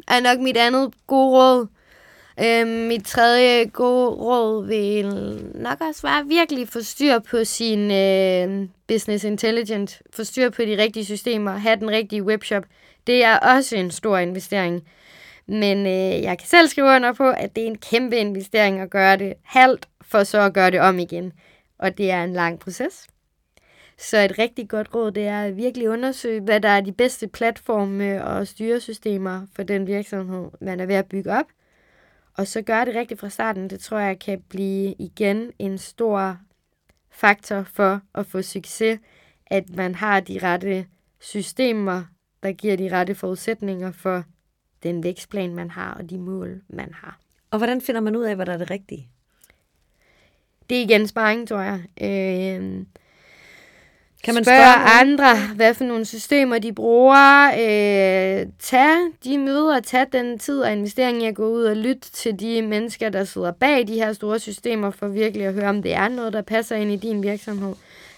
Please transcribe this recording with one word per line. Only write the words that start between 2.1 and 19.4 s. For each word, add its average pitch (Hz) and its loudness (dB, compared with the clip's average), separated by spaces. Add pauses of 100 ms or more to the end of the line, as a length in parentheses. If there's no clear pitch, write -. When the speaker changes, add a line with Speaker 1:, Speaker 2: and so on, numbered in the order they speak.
Speaker 1:
Øhm, 233 2 (200)
mit 233 -2
tredje 240 4
gode 247 0
råd 220 -2
vil 208 -2 (500)
nok 247 -8
også 320 -8
være 285 -2
virkelig 302 0
få 233 -10
styr 254 0
på 226 -2
sin, 214 -2
øh, 190 0 (200)
business 208 -2
intelligence, 214 -4 (100)
få 226 -10
styr 247 -2
på - -6
de 214 -2
rigtige 214 -2
systemer, 208 -4
have 208 0
den 214 -4
rigtige 214 -4
webshop. 208 -2 (440)
Det 247 4
er 220 6
også 254 4
en 180 -2
stor 202 -2
investering. 180 -4 (640)
Men, 202 0
øh, 185 -2
jeg 180 -4
kan - -16
selv 339 8
skrive 269 4
under 247 2
på, 262 2
at - -4
det 226 -4
er 226 -4
en 220 -8
kæmpe 240 -2
investering 202 -2
at 190 -10
gøre 190 4
det 190 -6 (100)